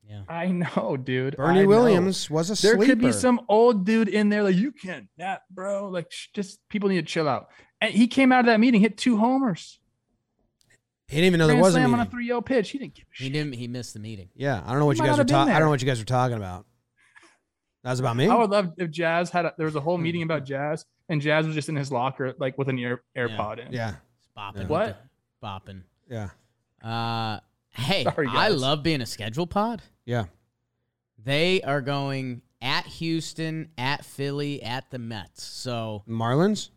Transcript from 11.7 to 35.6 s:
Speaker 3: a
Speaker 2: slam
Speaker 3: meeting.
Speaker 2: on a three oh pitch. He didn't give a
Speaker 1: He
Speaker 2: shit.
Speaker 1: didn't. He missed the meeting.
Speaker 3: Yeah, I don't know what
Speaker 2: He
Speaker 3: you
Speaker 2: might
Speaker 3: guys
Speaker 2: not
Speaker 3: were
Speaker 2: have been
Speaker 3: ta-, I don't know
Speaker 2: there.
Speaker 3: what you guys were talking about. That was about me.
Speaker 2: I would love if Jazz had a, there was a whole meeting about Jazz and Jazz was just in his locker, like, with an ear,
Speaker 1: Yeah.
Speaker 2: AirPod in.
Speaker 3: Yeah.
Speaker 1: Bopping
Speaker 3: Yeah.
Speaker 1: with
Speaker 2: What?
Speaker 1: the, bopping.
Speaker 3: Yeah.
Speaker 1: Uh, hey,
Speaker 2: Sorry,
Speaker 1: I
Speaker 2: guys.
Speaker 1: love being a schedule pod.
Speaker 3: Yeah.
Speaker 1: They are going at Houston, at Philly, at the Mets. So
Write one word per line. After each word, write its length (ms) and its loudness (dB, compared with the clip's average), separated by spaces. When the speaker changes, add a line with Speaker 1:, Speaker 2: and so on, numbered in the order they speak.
Speaker 3:
a 60 4
Speaker 2:
slam 120 4
Speaker 3:
meeting. 80 4
Speaker 2:
on 80 0
a 20 -10
three 220 -6
oh 100 0
pitch. 280 0
He 80 -10
didn't 160 -12
give 120 -20
a 20 -20
Speaker 1:
He 80 -10
Speaker 2:
shit. 80 -6
Speaker 1:
didn't. 220 -4
He 120 -8
missed 260 -10
the 60 -14
meeting. 360 -14
Speaker 3:
Yeah, 300 -2
I 40 -8
don't 100 2
know 60 4
what 100 4
Speaker 2:
He 40 -2
Speaker 3:
you 40 0
Speaker 2:
might 60 2
Speaker 3:
guys 80 2
Speaker 2:
not 0 -
Speaker 3:
were 40 2
Speaker 2:
have 60 2
been 80 2
Speaker 3:
ta-, 60 6
I 40 4
don't 80 2
know 120 4
Speaker 2:
there. 40 4
Speaker 3:
what 120 0
you 60 -2
guys 120 0
were 60 -8
talking 320 0
about. 280 -10
That 60 -8
was 100 -2
about 160 0
me. 140 4
Speaker 2:
I 60 6
would 140 4
love 280 0
if 140 -4
Jazz 380 -2
had 160 0
a, 120 -4
there 80 -2
was 100 -4
a 60 -4
whole 160 -2
meeting 260 -2
about 220 -4
Jazz 400 -6
and 120 -2
Jazz 240 2
was 80 -4
just 140 -4
in 80 -4
his 160 -4
locker, 480 -2
like, 180 -6
with 120 -2
an 100 -2
ear, 240 -6
Speaker 1:
Yeah. 140 -4
Speaker 2:
AirPod 400 -8
in. 60 -14
Speaker 3:
Yeah. 220 -6
Speaker 1:
Bopping 180 -12
Speaker 3:
Yeah. 60 -10
Speaker 1:
with 80 -8
Speaker 2:
What? 400 -4
Speaker 1:
the, 60 -14
bopping. 340 -14
Speaker 3:
Yeah. 200 -8
Speaker 1:
Uh, 580 -6
hey, 340 -2
Speaker 2:
Sorry, 240 -2
Speaker 1:
I 220 2
Speaker 2:
guys. 100 0
Speaker 1:
love 220 -2
being 180 0
a 40 -6
schedule 420 -6
pod. 340 -4
Speaker 3:
Yeah. 200 -4
Speaker 1:
They 400 0
are 200 -2
going 600 -4
at 240 -2
Houston, 920 -6
at 280 -4
Philly, 580 -8
at 260 -8
the 100 -12
Mets. 440 -12
So 640 -8